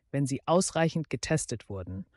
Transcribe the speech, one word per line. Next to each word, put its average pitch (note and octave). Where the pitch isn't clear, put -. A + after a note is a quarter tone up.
wenn C#3
sie C3
ausreichend E3
getestet -
wurden F#2+